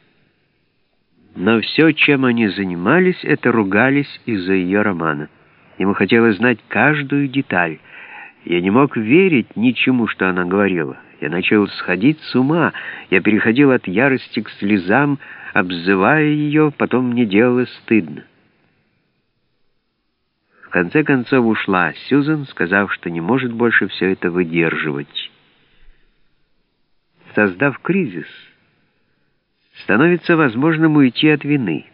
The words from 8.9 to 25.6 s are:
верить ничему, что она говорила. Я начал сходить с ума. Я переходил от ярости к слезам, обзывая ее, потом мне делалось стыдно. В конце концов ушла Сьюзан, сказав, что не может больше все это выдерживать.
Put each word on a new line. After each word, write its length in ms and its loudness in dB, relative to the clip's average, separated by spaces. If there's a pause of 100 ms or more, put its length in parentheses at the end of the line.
верить 600 2
ничему, 500 0
что 220 -2
она 160 -2
говорила. 540 0 (220)
Я 100 -6
начал 380 2
сходить 520 -2
с 160 -6
ума. 360 0 (380)
Я 100 2
переходил 520 2
от 160 0
ярости 540 -2
к 80 -18
слезам, 680 0 (340)
обзывая 720 0
ее, 440 2
потом 400 -2
мне 160 0
делалось 460 2 (100)
стыдно. 400 -2 (2500)
В 20 -12
конце 300 0
концов 420 0
ушла 480 0 (140)
Сьюзан, 400 0
сказав, 460 -2
что 180 -8
не 100 -6
может 320 -2
больше 360 0
все 180 -4
это 240 -2
выдерживать. 1000 -4 (2000)